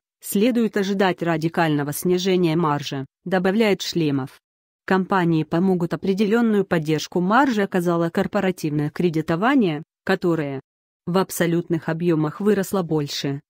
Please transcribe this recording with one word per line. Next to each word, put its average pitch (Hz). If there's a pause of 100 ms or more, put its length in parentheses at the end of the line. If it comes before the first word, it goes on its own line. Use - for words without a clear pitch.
(220)
Следует 220
ожидать 190
радикального 156
снижения 180
маржи, 147 (200)
добавляет 190
Шлемов. 143 (480)
Компании 180
помогут. 175
Определённую 202
поддержку 156
маржи 214
оказало 170
корпоративное 175
кредитование, 170 (220)
которое 160 (440)
в 175
абсолютных 170
объёмах 160
выросло 196
больше, 147